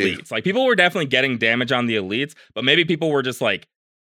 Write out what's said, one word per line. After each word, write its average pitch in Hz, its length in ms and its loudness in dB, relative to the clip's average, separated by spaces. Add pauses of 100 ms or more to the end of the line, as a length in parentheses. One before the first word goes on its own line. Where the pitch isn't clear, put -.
(180)
elites. - 140 -18
Like, 110 120 -4
people 233 220 0
were 247 100 2
definitely 180 300 2
getting 127 320 0
damage 117 340 0
on 123 140 0
the 113 100 -2
elites, 107 380 -4 (200)
but 107 120 -6
maybe 156 180 4
people 160 280 -2
were 139 120 2
just, 123 160 -6
like, 101 280 -2 (380)